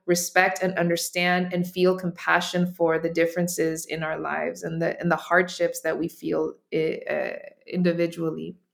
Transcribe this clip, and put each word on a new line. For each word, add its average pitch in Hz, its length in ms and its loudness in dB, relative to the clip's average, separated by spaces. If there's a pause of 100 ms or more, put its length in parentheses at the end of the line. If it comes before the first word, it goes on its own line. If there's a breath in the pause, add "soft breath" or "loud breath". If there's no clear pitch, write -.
respect 180 560 2
and 180 160 0
understand 180 760 0
and 180 160 0
feel 180 260 4
compassion 180 800 0
for 165 240 2
the 165 120 0
differences 165 760 0
in 160 160 -6
our 156 180 -4
lives 160 440 -4
and 165 180 -4
the, 160 180 -2
and 170 120 2
the 160 40 4
hardships 175 680 0
that - 180 -2
we 165 80 -2
feel, 160 480 -4 (160)
eh, 160 260 0 (100)
uh, 143 300 -4 (300)
individually. 170 880 -2 (180)